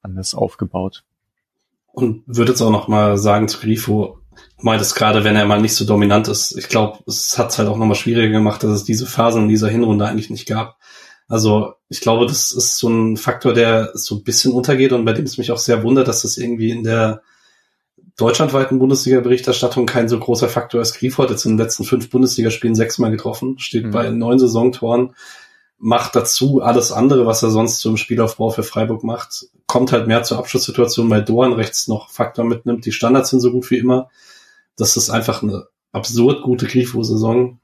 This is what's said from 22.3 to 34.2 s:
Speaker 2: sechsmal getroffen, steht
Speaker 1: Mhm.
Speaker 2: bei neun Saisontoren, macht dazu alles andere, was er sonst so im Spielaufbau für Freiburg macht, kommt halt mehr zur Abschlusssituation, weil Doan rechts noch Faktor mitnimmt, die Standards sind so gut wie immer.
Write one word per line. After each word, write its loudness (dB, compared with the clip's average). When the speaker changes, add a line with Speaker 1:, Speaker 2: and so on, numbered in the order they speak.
Speaker 2:
sechsmal 0
getroffen, -6
steht -4
Speaker 1:
Mhm. -6
Speaker 2:
bei -2
neun 2
Saisontoren, 2
macht 0
dazu 0
alles 0
andere, 4
was 0
er 2
sonst 0
so -2
im 0
Spielaufbau -2
für -4
Freiburg -4
macht, -10
kommt 0
halt 2
mehr 2
zur -4
Abschlusssituation, 0
weil 2
Doan 2
rechts -4
noch -4
Faktor -4
mitnimmt, -4
die -6
Standards 2
sind 4
so 2
gut -2
wie 0
immer. 0